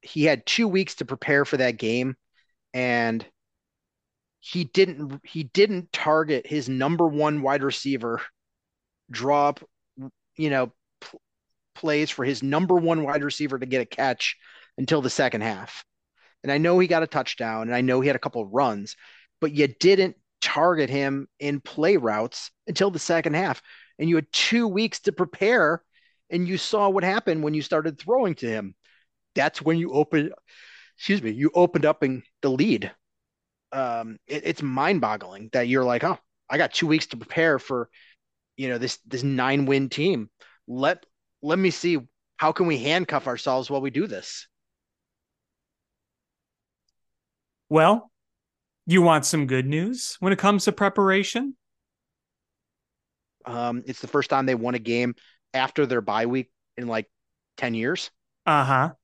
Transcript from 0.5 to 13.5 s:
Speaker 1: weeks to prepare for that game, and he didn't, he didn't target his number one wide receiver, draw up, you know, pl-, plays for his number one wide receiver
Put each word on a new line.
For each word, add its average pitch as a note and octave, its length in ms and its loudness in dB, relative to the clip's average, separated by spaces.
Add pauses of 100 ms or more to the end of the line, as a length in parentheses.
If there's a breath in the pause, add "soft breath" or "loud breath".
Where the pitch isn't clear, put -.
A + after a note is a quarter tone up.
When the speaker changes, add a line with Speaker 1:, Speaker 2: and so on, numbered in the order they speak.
Speaker 1:
weeks F#3+ 280 0
to - 80 -6
prepare C#3 400 0
for C#3+ 120 -2
that B2 220 0
game, B2 380 -2 (580)
and A#2+ 520 0 (1120)
he F3 240 -6
didn't, D3 600 0
he D#3+ 200 -8
didn't F#3 480 0
target D3+ 540 0
his C#3+ 220 -4
number D3 380 2
one D3+ 360 0
wide C3+ 200 0
receiver, A#2+ 580 -4 (920)
draw C#3+ 380 2
up, C#3+ 120 -4 (760)
you D#3 140 -2
know, B2+ 220 0 (280)
pl-, - 200 -20 (540)
plays D3+ 360 0
for - 140 -4
his C3 180 -2
number D#3+ 320 2
one E3 300 2
wide C#3+ 180 -2
receiver C#3+ 360 -4